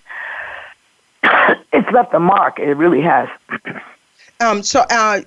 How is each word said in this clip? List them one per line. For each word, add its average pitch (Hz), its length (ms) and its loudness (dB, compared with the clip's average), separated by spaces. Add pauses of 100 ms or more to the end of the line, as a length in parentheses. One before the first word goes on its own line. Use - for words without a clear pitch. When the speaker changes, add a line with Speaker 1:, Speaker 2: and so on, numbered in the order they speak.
(1200)
Speaker 1:
<coughs> - 360 2 (140)
it's 196 200 0
left 240 220 4
a 160 60 2
mark. 175 380 2
It 143 160 -2
really 151 280 2
has. 139 260 0 (360)
<clears throat> - 160 -12 (600)
Speaker 2:
Um, 208 200 0
so, 240 260 0
uh, 214 380 0